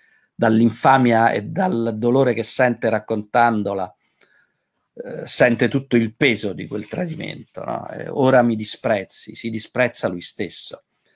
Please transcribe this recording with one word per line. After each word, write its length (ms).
dall'infamia 960
e 140
dal 520
dolore 380
che 80
sente 460
raccontandola, 1040
eh, 320
sente 420
tutto 280
il 180
peso 380
di 140
quel 220
tradimento, 760
no? 240
E 200
"Ora 340
mi 140
disprezzi", 760
si 160
disprezza 580
lui 120
stesso. 640